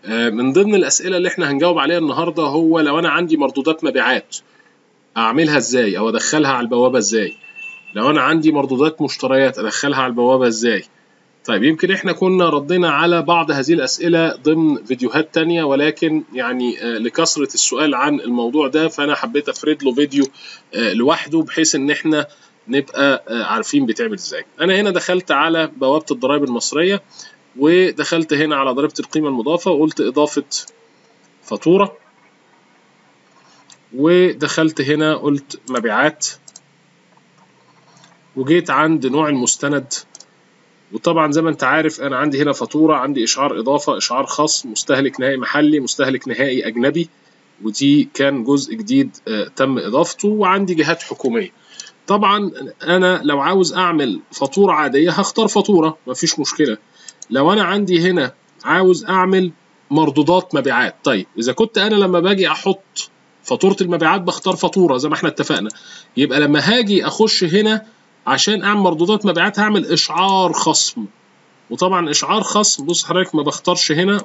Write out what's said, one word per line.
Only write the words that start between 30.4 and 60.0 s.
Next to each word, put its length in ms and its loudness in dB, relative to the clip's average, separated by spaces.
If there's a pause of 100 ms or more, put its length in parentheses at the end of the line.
فاتورة، 540 0 (2000)
ودخلت 840 2
هنا 360 0
قلت 440 -4 (100)
مبيعات، 560 0 (2000)
وجيت 340 0
عند 360 2
نوع 220 0
المستند. 640 -2 (1000)
وطبعا 400 0
زي 100 2
ما 80 0
انت 140 -4
عارف 360 0
انا 160 -4
عندي 260 0
هنا 100 0
فاتورة، 440 2
عندي 280 -2
اشعار 340 -2
اضافة، 380 0
اشعار 300 -2
خصم، 440 -2
مستهلك 500 -2
نهائي 160 0
محلي، 440 2
مستهلك 480 -2
نهائي 380 -2
اجنبي، 420 -2 (540)
ودي 520 2
كان 300 0
جزء 300 0
جديد، 420 -2 (120)
آه، 160 -2 (120)
تم 220 0
اضافته، 500 -2
وعندي 460 0
جهات 280 0
حكومية. 480 -4 (560)
طبعا 440 0 (320)
انا 420 2
لو 160 0
عاوز 340 2
اعمل 460 -2 (120)
فاتورة 400 2
عادية 380 2
هختار 380 0
فاتورة، 580 2
مفيش 320 -4
مشكلة. 400 -2 (520)
لو 220 2
انا 100 2
عندي 480 0
هنا 220 0 (320)
عاوز 400 2
اعمل 480 0 (380)
مردودات 640 2